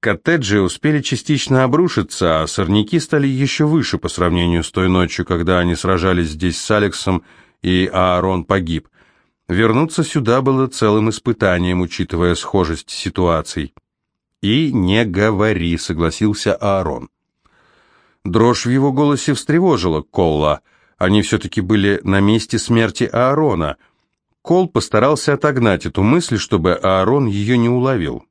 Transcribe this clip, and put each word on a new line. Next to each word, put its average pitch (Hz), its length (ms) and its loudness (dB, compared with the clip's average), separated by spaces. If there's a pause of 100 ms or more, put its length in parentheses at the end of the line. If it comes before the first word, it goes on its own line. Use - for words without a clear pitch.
Коттеджи 104 600 0
успели 147 400 0
частично 131 600 0
обрушиться, 120 760 0
а 80 60 -2
сорняки 104 520 0
стали 147 280 0
еще 135 400 0
выше 151 300 0
по 78 120 -6
сравнению 85 540 0
с - 80 -10
той 92 180 0
ночью, 90 360 0
когда 87 340 0
они 87 160 0
сражались 87 540 0
здесь 82 300 -4
с - 100 -12
Алексом, 98 540 0 (380)
и 92 320 0
Аарон 92 500 0
погиб. 82 460 -2 (600)
Вернуться 113 540 0
сюда 131 380 0
было 131 260 0
целым 110 420 0
испытанием, 90 720 0
учитывая 87 540 -2
схожесть 82 560 -2
ситуаций. 82 840 -4 (680)
«И 131 300 0
не 104 340 2
говори», 98 720 0
согласился 95 760 -2
Аарон. 85 540 -4 (1120)
Дрожь 110 440 2
в - 20 -2
его 135 240 2
голосе 143 400 0
встревожила 123 680 0
Колла. 76 600 0 (380)
Они 101 240 2
все-таки - 380 -4
были 101 420 2
на 98 160 2
месте 107 400 0
смерти 113 460 0
Аарона. 123 720 0 (680)
Кол 175 260 2
постарался 139 640 0
отогнать 120 540 0
эту 95 160 -2
мысль, 127 340 0
чтобы 90 380 0
Аарон 95 500 2
ее 104 300 0
не 117 140 2
уловил. 120 600 -2